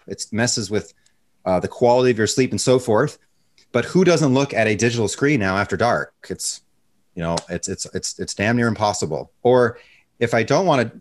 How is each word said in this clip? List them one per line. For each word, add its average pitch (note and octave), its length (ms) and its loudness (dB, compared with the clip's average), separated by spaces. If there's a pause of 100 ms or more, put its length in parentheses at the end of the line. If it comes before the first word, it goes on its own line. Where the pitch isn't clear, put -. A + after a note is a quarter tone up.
It - 240 -12
messes A2 400 -2
with, G2+ 220 -4 (520)
uh, F2+ 140 2
the - 80 -6
quality B2+ 420 2
of A2 80 2
your A2 80 0
sleep C3 240 0
and G#2 100 -6
so B2+ 200 2
forth. A#2+ 400 0 (520)
But A#2+ 140 0
who F#3 180 2
doesn't D#3 300 4
look C3+ 200 2
at A2 120 2
a A2 100 0
digital A#2 320 0
screen C#3 320 0
now F#2+ 180 0
after G2+ 200 -2
dark? G#2 360 -2 (160)
It's, - 320 -10 (520)
you F2 80 -10
know, E2 140 -2 (140)
it's, F2 200 -8
it's, - 240 -10
it's, - 260 -10
it's F#2 140 -8
damn A2 220 0
near A#2 120 2
impossible. G2+ 640 -4 (120)
Or B2 340 4 (400)
if A#2+ 160 -2
I A2+ 80 2
don't C#3+ 240 2
wanna, C3 360 2